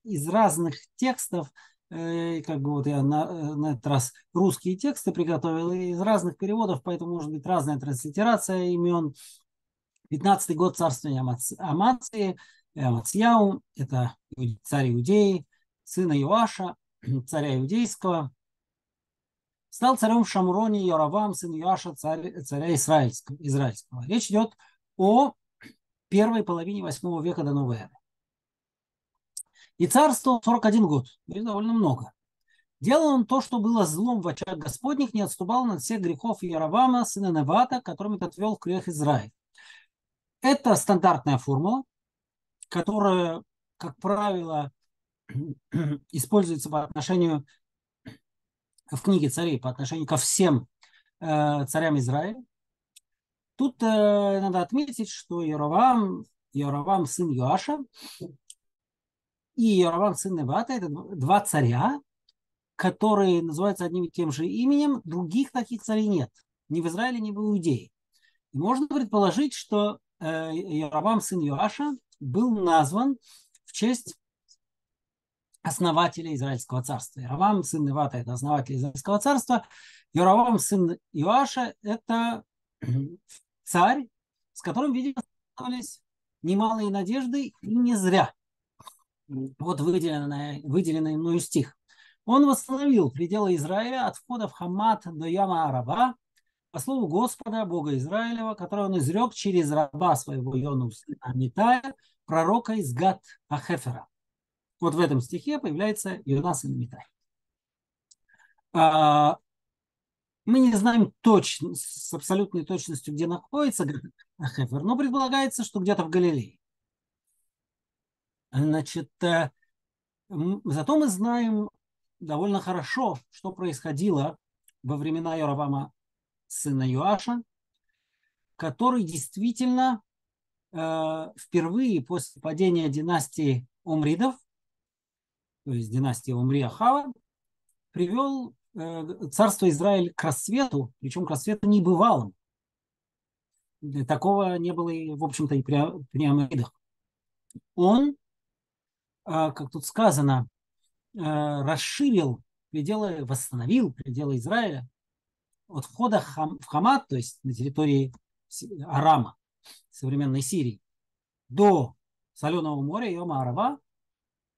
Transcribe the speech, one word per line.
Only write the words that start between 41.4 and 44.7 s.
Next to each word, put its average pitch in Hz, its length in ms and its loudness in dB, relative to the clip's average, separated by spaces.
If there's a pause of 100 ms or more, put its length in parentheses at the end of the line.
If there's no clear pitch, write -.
которая, 180 760 0 (360)
как 165 180 -12
правило, 180 760 -2 (580)